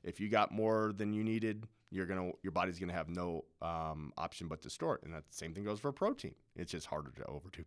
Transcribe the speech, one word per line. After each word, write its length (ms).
if 160
you 100
got 220
more 420
than 200
you 100
needed, 420
you're 180
gonna, 240
your 100
body's 280
gonna 140
have 140
no, 380
um, 560
option 300
but 160
to 60
store 260
it. 80
And 100
that 160
same 240
thing 100
goes 160
for 120
protein. 420
It's 160
just 160
harder 240
to 140
overdo 420